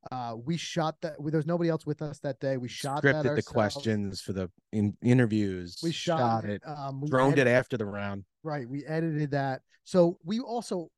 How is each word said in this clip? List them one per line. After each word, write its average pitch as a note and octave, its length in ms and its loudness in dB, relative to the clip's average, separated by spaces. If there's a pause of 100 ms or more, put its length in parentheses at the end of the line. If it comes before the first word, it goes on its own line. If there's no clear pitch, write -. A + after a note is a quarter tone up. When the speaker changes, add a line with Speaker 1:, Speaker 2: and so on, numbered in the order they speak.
(120)
Speaker 1:
uh, A#2+ 320 -8
we E3 120 -2
shot D#3+ 440 -2
that. D#3 200 -8
We, D3+ 120 -4
there D#3+ 60 4
was D3+ 80 0
nobody E3+ 240 2
else D#3+ 140 0
with D3+ 180 -4
us D3 180 -10
that C#3 180 -4
day. C3+ 180 -2
We B2 120 -4
shot C#3+ 340 -4
Speaker 2:
Scripted C#3+ 120 4
Speaker 1:
that D3+ 100 0
Speaker 2:
the B2+ 60 4
Speaker 1:
ourselves. G#2+ 180 -2
Speaker 2:
questions G#2 720 0
for - 120 -8
the F#2 160 -2 (240)
in-, G#2 300 2
interviews. G#2 800 2
Speaker 1:
We E3+ 80 -2
shot E3 280 -2
Speaker 2:
Shot A#2 260 2
Speaker 1:
it. G#2 200 -6
Speaker 2:
it. D#3 40 -14
Speaker 1:
Um, C#3 320 -8
we D3 80 -4
Speaker 2:
Droned C3+ 260 4
it C#3+ 80 4
Speaker 1:
edit- A#2+ 120 6
Speaker 2:
after B2+ 220 2
the G#2+ 100 -2
round. G2+ 380 -6 (200)
Speaker 1:
Right. D3 240 -6
We C#3+ 180 -8
edited D3+ 460 -2
that. C3+ 300 -2 (220)
So F3 380 4
we G#3 160 -2
also A3 600 -6